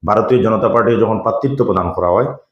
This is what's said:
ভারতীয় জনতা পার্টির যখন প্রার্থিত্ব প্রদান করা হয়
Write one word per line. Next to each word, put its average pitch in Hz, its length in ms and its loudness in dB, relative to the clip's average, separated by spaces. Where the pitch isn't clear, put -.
ভারতীয় 110 400 2
জনতা 110 260 0
পার্টির 117 340 2
যখন 110 180 0
প্রার্থিত্ব 135 440 -4
প্রদান 92 280 -2
করা 90 180 -2
হয় 104 160 2